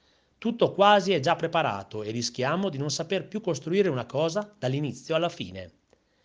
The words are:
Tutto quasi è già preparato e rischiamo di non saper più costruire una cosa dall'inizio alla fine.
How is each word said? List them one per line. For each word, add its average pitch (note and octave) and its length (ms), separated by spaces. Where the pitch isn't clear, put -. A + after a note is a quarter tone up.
Tutto A3 320
quasi G3+ 420
è E3 60
già E3 160
preparato C#3 680
e G#2+ 80
rischiamo B2 580
di C#3+ 80
non C#3+ 140
saper E3 360
più G#3+ 140
costruire F3 480
una B2+ 160
cosa E3 540
dall'inizio C#3 560
alla E3+ 140
fine. F#2 420